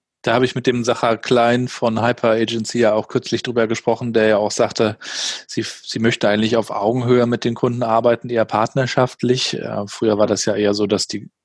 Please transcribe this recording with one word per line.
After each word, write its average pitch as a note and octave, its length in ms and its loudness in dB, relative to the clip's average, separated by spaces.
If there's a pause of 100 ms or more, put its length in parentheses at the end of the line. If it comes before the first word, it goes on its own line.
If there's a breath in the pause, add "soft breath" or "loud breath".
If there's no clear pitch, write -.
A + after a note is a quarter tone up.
(240)
Da A2+ 100 2
habe B2+ 120 4
ich - 80 -4
mit B2+ 140 -4
dem A#2+ 160 0
Sacha A#2 340 0
Klein B2 500 2
von A2+ 380 -2
Hyper A#2+ 240 0
Agency A2+ 480 -2
ja A2 160 4
auch G#2+ 140 0
kürzlich - 340 -4
drüber A#2 240 0
gesprochen, A2+ 480 -2
der A2 140 4
ja G#2+ 100 4
auch G#2 140 0
sagte, G#2+ 500 0
sie, - 600 -8
sie - 340 -12
möchte A2+ 320 0
eigentlich A2 280 2
auf A2 120 -2
Augenhöhe A#2+ 560 2
mit A#2+ 180 -2
den A#2+ 120 -2
Kunden A#2+ 260 -2
arbeiten, A#2 480 2
eher A2+ 160 0
partnerschaftlich. B2 1120 0
Äh, G#2+ 300 -6
früher G#2+ 320 0
war G#2 80 4
das G#2 180 -2
ja G#2+ 100 0
eher G#2 200 2
so, G#2 100 0
dass G2 220 -2
die - 240 -12 (140)